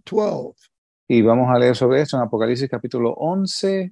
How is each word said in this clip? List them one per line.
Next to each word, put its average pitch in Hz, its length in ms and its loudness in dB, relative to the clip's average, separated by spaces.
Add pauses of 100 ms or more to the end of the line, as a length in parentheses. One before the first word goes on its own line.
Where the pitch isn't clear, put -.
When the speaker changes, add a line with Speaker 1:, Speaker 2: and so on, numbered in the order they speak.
Speaker 1:
twelve. 185 480 -4 (540)
Speaker 2:
Y 117 140 4
vamos 120 260 4
a 123 100 4
leer 123 160 4
sobre 131 260 2
esto 147 160 -2
en 127 60 0
Apocalipsis 120 460 -2
capítulo 120 500 -4
once, 190 720 -4